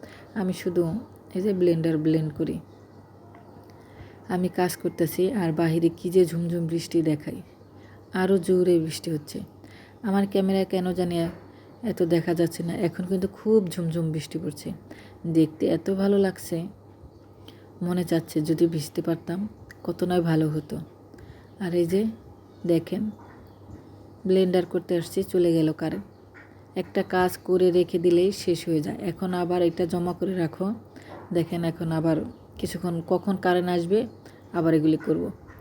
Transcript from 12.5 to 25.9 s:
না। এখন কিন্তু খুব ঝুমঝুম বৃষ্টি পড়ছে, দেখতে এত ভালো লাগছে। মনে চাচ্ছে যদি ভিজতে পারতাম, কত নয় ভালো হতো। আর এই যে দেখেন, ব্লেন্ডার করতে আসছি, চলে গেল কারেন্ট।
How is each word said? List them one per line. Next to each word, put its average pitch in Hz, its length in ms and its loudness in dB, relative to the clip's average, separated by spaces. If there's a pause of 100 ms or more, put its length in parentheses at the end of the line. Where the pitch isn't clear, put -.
না। 170 60 -6 (120)
এখন 180 240 -4
কিন্তু 190 180 0 (100)
খুব 220 220 4 (120)
ঝুমঝুম 165 400 -2
বৃষ্টি 156 260 -6
পড়ছে, - 300 -8 (680)
দেখতে 160 280 2 (120)
এত 170 100 -4 (160)
ভালো 202 160 4
লাগছে। 190 380 0 (1300)
মনে 180 240 0
চাচ্ছে 165 260 0 (120)
যদি 165 160 4 (100)
ভিজতে 156 280 -4
পারতাম, 165 360 -4 (440)
কত 170 160 -6 (100)
নয় 180 220 2
ভালো 160 180 4
হতো। 151 280 -6 (840)
আর 180 140 -4
এই 175 120 2
যে 185 140 2 (640)
দেখেন, 170 380 0 (1200)
ব্লেন্ডার 185 420 4
করতে 180 300 -4
আসছি, 170 220 -4 (140)
চলে 175 200 4
গেল 160 160 4 (120)
কারেন্ট। 170 260 -6 (720)